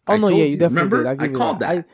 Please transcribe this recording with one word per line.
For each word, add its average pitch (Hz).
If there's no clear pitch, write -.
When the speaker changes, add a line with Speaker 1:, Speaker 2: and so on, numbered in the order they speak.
Speaker 1:
Oh, 202
Speaker 2:
I 220
Speaker 1:
no, 214
Speaker 2:
told 170
Speaker 1:
yeah, 160
you 143
Speaker 2:
you. 147
Speaker 1:
definitely 170
Speaker 2:
Remember? -
Speaker 1:
did. 123
I 135
give 131
Speaker 2:
I 143
Speaker 1:
you 131
Speaker 2:
called 190
Speaker 1:
that. 165
Speaker 2:
that. 170